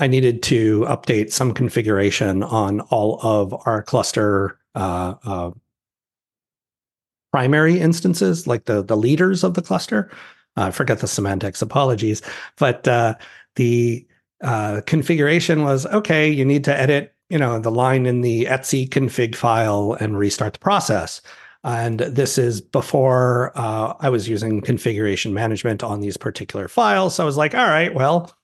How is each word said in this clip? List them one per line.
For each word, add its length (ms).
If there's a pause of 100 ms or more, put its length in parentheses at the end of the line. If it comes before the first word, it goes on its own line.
I 60
needed 360
to 380
update 500
some 220
configuration 920
on 380
all 400
of 340 (100)
our 160
cluster, 800 (160)
uh, 380 (100)
uh, 280 (1800)
primary 480
instances, 680
like 180
the, 180
the 140
leaders 460
of 120
the 60
cluster. 480 (460)
Uh, 100
I 60
forget 280
the 80
semantics, 540
apologies. 600 (360)
But, 300
uh, 280 (400)
the, 500 (380)
uh, 420
configuration 800
was, 240
okay, 420
you 160
need 200
to 140
edit, 360 (140)
you 100
know, 200
the 120
line 340
in 160
the 240
etsy 420
config 480
file 640
and 180
restart 360
the 60
process. 640 (420)
And 380
this 360
is 240
before, 920
uh, 440
I 100
was 180
using 340
configuration 720
management 480
on 200
these 160
particular 500
files. 480
So 80
I 20
was 120
like, 180
"All 100
right, 300
well, 480